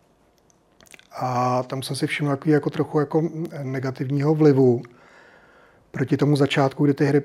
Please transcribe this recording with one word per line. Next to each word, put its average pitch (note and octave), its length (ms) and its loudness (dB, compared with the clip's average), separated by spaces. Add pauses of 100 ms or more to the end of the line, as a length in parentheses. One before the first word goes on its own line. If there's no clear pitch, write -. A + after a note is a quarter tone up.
(1120)
A B2+ 500 -2
tam C3 200 -10
jsem C3+ 140 -8
si D#3 100 -4
všiml D3 240 -4
takový C#3 200 -2
jako D3 200 2
trochu D3+ 300 -4
jako D3+ 220 -2 (400)
negativního C3+ 720 -2
vlivu C3+ 480 6 (1080)
proti C3+ 260 -2
tomu C#3+ 200 2
začátku, C#3 480 0
kdy C#3+ 100 2
ty D3+ 100 -2
hry C#3+ 200 2